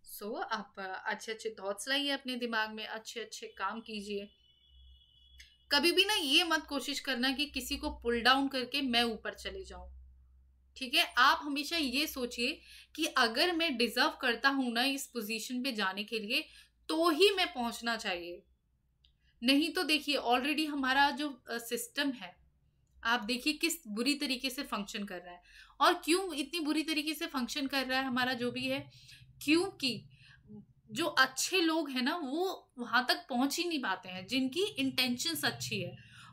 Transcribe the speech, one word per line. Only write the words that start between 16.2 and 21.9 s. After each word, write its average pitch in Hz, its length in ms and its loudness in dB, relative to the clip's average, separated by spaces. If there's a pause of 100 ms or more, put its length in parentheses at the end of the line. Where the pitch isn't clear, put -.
तो 320 220 4
ही 359 200 8
मैं 359 220 0
पहुंचना 233 440 -2
चाहिए। 175 460 -4 (1000)
नहीं 285 300 4
तो 370 100 0
देखिए 294 340 2
already 269 520 2
हमारा 277 420 4
जो, 277 400 -6
अ, 233 80 -4
सिस्टम 240 520 -2